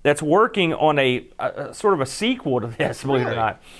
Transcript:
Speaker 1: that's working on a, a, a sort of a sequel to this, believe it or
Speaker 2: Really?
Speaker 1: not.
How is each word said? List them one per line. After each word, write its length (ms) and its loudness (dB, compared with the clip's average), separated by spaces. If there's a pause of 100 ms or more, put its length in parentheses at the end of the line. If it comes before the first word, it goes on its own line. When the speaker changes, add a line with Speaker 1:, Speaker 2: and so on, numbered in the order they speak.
Speaker 1:
that's 180 2
working 540 2
on 240 2
a, 300 0 (100)
a, 80 -4 (220)
a 60 -16
sort 200 2
of 60 -2
a 60 -2
sequel 540 -2
to 60 -6
this, 380 -4
believe 180 0
it 40 0
or 20 -4
Speaker 2:
Really? 120 -4
Speaker 1:
not. 220 -2 (180)